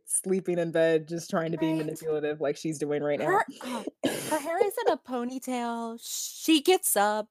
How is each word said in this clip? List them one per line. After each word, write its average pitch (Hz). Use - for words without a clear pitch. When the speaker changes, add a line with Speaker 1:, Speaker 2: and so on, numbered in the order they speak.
Speaker 1:
sleeping 180
in 165
bed, 165
just 170
trying 165
to 139
be 160
Speaker 2:
Right? 160
Speaker 1:
manipulative 151
like 147
she's 156
doing 147
right 147
now. -
Speaker 2:
Her, 381
uh, 247
her 311
hair 330
is 392
in 349
a 302
ponytail. 240
She -
gets -
up. 214